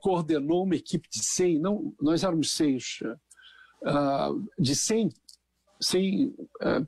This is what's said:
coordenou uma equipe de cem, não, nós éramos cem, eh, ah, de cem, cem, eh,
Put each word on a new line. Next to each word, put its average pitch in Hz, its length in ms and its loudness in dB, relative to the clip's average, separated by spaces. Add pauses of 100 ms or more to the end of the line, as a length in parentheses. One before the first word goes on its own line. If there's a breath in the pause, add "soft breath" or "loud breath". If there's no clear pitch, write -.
coordenou 165 600 2
uma 190 120 2
equipe - 340 -4
de - 140 -6
cem, 180 340 2
não, 196 420 -2
nós 160 240 2
éramos 165 280 0
cem, 143 260 2
eh, - 380 -8 (680 loud breath)
ah, 139 440 0 (300)
de 147 160 2
cem, 214 340 0 (720)
cem, 190 560 0 (260)
eh, - 260 0